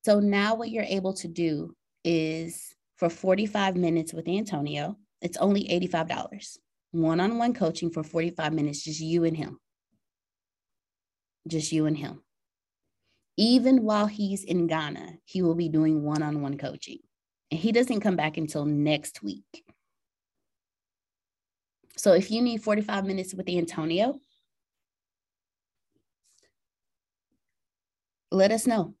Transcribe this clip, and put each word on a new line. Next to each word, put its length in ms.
So 160
now 340
what 160
you're 140
able 300
to 120
do 480
is 680
for 140
forty-five 640
minutes 400
with 140
Antonio, 680
it's 180
only 300
eighty-five 400
dollars. 480
One-on-one 600
coaching 380
for 140
forty-five 480
minutes, 320
just 160
you 240
and 120
him. 220
Just 240
you 140
and 120
him. 240
Even 440
while 240
he's 380
in 220
Ghana, 580
he 180
will 120
be 140
doing 340
one-on-one 540
coaching. 440
And 100
he 100
doesn't 300
come 160
back 220
until 260
next 580
week. 400
So 180
if 160
you 100
need 220
forty-five 420
minutes 300
with 140
Antonio, 720
let 220
us 140
know. 340